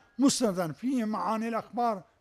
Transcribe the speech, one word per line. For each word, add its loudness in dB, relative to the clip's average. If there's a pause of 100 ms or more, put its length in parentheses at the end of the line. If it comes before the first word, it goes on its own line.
(180)
مسندا 2
فيه -2
معاني -2
الأخبار -2 (180)